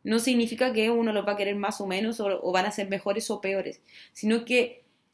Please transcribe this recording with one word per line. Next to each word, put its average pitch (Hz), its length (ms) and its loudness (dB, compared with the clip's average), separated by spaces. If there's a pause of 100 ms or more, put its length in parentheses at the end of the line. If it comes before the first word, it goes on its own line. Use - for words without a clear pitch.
No 220 160 2
significa 233 540 2
que 220 180 2
uno 226 220 2
los 202 120 0
va 208 60 0
a 202 60 -2
querer 202 180 0
más 202 260 -4
o 196 60 -6
menos, 220 320 -2
o, 196 240 0
o 180 80 -2
van 185 140 4
a 214 60 -2
ser 202 160 -4
mejores 196 440 -2
o 208 100 -6
peores, 190 400 -4 (320)
sino 233 320 0
que 247 380 0 (300)